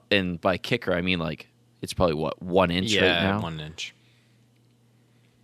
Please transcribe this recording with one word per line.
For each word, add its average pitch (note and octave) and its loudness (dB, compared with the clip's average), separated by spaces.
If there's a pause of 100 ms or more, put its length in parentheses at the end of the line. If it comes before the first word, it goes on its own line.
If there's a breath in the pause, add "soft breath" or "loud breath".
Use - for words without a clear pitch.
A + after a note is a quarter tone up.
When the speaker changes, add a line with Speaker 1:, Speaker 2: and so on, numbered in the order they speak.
(100)
Speaker 1:
and F2+ 0
by F#2 2
kicker, - -2
I F2 0
mean, F2+ 0
like, D#2+ -6 (320)
it's - -10
probably, E2+ 2
what, D#2 -4
one F2+ 4
inch F#2+ 0
right F#2 4
Speaker 2:
Yeah, F2 4
Speaker 1:
now? G2 0
Speaker 2:
one E2 -8
inch. D#2 -12 (1500 soft breath)